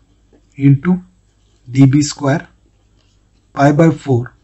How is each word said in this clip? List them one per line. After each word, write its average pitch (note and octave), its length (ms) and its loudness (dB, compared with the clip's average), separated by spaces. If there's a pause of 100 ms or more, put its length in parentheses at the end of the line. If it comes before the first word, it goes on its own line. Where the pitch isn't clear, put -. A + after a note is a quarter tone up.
(560)
into C#3 460 0 (720)
D C3+ 160 4
B C#3+ 160 0
square, C#3 440 -6 (1040)
pi C#3+ 180 0
by E3 180 2
four B2+ 540 -4